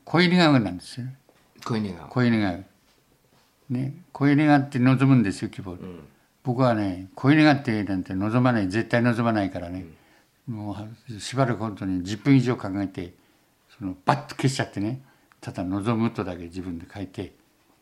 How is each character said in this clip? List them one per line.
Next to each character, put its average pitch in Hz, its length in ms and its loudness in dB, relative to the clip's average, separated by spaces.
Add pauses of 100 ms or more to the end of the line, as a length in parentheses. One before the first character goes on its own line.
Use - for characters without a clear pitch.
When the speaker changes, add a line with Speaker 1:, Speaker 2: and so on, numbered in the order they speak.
Speaker 1:
子 160 180 0
犬 180 160 4
川 151 220 6
な 95 120 -2
ん 90 60 -10
で 90 60 -14
す - 160 -16
よ。 123 80 -10 (560)
Speaker 2:
子 120 140 -4
犬 104 160 -4
川。 80 160 -14
Speaker 1:
子 127 140 0
犬 117 160 4
川。 95 200 -2 (1120)
ね、 131 240 -4 (180)
子 139 180 0
犬 143 160 4
川 147 140 6
っ 135 100 -2
て 131 100 -4
望 131 340 6
む 127 60 8
ん 117 40 4
で 95 80 0
す - 120 -6
よ、 107 60 -6
希 - 120 -12
望。 98 120 -10
Speaker 2:
う - 20 -10
ん。 87 240 -14 (440)
Speaker 1:
僕 123 180 0
は 123 120 4
ね、 95 420 -2
子 135 160 2
犬 156 120 6
川 151 120 6
っ 139 80 -4
て 107 200 0
な 95 120 -2
ん 90 80 -2
て 98 120 -8
望 107 260 0
ま 127 100 4
な 117 100 0
い、 98 60 0
絶 110 220 -2
対 120 120 2
望 117 220 2
ま 117 80 2
な 104 120 0
い 92 80 -4
か 90 80 -8
ら 87 100 -8
ね、 92 160 -10 (640)
Speaker 2:
う - 20 -8
ん。 113 40 -8
Speaker 1:
も 104 200 -8 (340)
う、 107 100 -12
し - 160 -10
ば 131 100 4
ら 120 80 -2
く 98 60 -4
本 107 160 -6
当 101 100 -10
に 92 180 -2
十 101 140 -6
分 139 180 4
以 131 60 8
上 117 160 0
考 101 120 -8 (120)
え 98 60 -4
て、 87 260 -12 (640)
そ 107 80 -12
の、 90 180 -8
バ 143 120 4
ッ 135 100 -8
と - 100 -16
消 - 140 0
し 131 60 -2
ち - 60 -4
ゃ - 20 -2
っ - 80 -6
て - 80 -8
ね、 120 220 -4 (380)
た - 120 -14
だ 101 120 -8
望 101 380 -2
む 113 100 0
と 110 120 -6
だ 92 120 -8
け 87 80 -14
自 85 180 -12
分 87 160 -10
で 85 140 -14
書 104 100 -12
い 95 60 -8
て。 - 260 -12 (480)